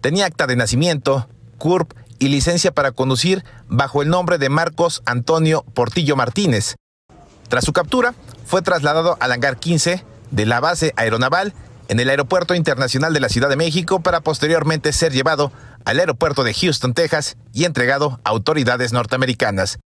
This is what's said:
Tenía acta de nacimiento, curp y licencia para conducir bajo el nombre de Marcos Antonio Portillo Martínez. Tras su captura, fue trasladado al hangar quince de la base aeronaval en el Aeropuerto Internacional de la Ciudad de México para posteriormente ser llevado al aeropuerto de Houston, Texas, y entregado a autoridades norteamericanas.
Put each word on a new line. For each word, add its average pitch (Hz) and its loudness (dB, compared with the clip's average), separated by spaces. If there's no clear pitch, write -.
Tenía 170 0
acta 165 -2
de 127 2
nacimiento, 135 0
curp 175 0
y 135 2
licencia 165 2
para 135 0
conducir 170 0
bajo 135 0
el 147 0
nombre 175 2
de 139 0
Marcos 160 0
Antonio 156 0
Portillo 143 0
Martínez. 127 0
Tras 123 0
su - -2
captura, 240 2
fue 180 0
trasladado 165 0
al 123 0
hangar 123 0
quince 170 -2
de 107 0
la 120 2
base 160 0
aeronaval 127 0
en 113 0
el 123 2
Aeropuerto 156 0
Internacional 147 0
de 147 0
la 123 0
Ciudad 123 2
de 135 0
México 170 0
para 170 0
posteriormente 156 0
ser 160 0
llevado 139 0
al 127 0
aeropuerto 143 0
de 110 -2
Houston, 139 -2
Texas, 156 -2
y 147 0
entregado 139 -2
a - -2
autoridades 123 0
norteamericanas. 113 -2